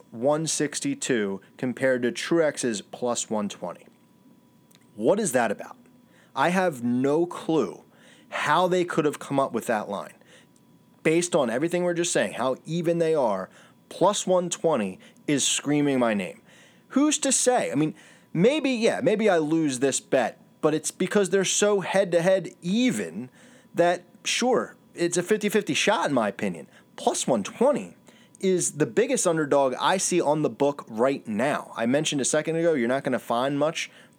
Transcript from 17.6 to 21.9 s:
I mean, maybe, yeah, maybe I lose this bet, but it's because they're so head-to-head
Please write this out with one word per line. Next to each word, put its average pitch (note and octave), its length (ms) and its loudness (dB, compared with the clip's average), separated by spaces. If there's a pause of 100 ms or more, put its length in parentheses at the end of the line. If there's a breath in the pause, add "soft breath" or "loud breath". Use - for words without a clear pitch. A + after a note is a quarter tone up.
I - 40 -4
mean, D#3 200 0 (380 loud breath)
maybe, C4 360 4
yeah, A3 320 0
maybe G#3 280 2
I F3+ 80 4
lose D3+ 420 0
this C3 200 0
bet, B2 400 0 (220)
but D3+ 120 2
it's - 180 -4
because F#3+ 380 0
they're F#3+ 160 2
so G#3 340 2
head-to-head F3+ 680 2 (120)